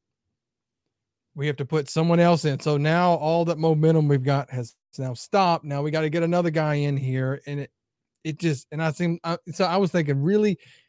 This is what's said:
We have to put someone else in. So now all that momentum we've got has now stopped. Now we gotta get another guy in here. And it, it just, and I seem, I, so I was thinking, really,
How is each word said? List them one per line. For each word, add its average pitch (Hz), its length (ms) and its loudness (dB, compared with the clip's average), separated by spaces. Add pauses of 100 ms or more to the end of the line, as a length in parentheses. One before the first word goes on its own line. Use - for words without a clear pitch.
(1300)
We 147 140 -6
have 147 100 -2
to 143 80 -6
put 147 240 -4
someone 170 300 2
else 170 260 4
in. 139 140 0
So 151 180 0
now 170 380 2
all 165 300 0
that 165 120 -2
momentum 160 500 4
we've 139 160 2
got 139 280 -2
has 123 240 -8 (240)
now 131 160 -8
stopped. 180 500 0
Now 143 160 -6
we 151 80 -4
gotta 156 200 -2
get 165 140 -2
another 170 280 2
guy 151 240 0
in 143 220 0
here. 131 500 -4
And 143 140 -8
it, 139 100 -12 (520)
it 151 140 -6
just, 160 340 -2
and 156 120 -6
I 160 80 0
seem, 170 320 -2
I, 165 140 -4 (140)
so 185 140 -2
I 175 120 0
was 196 140 2
thinking, 143 300 0
really, 202 380 2 (300)